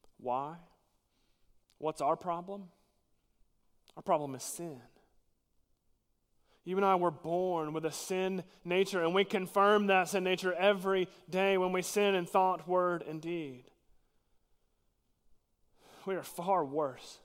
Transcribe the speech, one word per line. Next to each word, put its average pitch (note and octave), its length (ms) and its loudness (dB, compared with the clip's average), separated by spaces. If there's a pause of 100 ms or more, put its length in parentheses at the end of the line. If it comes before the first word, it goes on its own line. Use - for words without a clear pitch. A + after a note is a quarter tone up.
(180)
Why? C#3 400 -6 (1200)
What's D#3 240 -6
our D3+ 140 0
problem? F3+ 560 -8 (1200)
Our E3 80 -16
problem D3 320 0
is - 80 -12
sin. D#3 380 -10 (1800)
You F3+ 120 -4
and G3 100 4
I F#3+ 100 6
were F3 160 4
born E3 600 -2
with D#3 140 -4
a D3+ 60 -2
sin F#3 520 -4 (220)
nature, F#3 360 2
and E3 120 2
we G3 100 4
confirm G3+ 640 4
that F#3 220 4
sin F#3+ 140 0
nature F#3 300 0
every F#3+ 540 2 (220)
day F#3+ 280 2
when F#3 140 0
we F3+ 100 0
sin G3+ 340 2
in F3 100 0
thought, F#3 420 2
word, F3+ 360 0
and D#3 180 -10
deed. D#3 500 -10 (2250)
We F#3+ 100 -4
are D3 80 -6
far F3 420 -2
worse C#3 600 -6